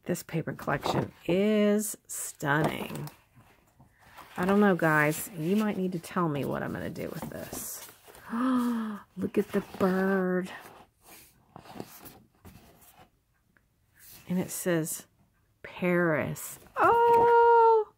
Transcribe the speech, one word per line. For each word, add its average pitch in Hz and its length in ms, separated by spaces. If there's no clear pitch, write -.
This - 200
paper 160 280
collection - 600
is 208 720
stunning. - 1000
I 180 80
don't 202 160
know, 202 140
guys. 151 640
You 165 160
might 214 220
need 185 160
to 180 80
tell 175 280
me 143 160
what 139 180
I'm - 100
gonna 85 180
do - 180
with - 220
this. - 560
<gasps> - 240
Look 226 1040
at 202 140
the 196 100
bird. 185 720
And 180 100
it - 120
says 165 560
Paris. 170 960
Oh! 466 1200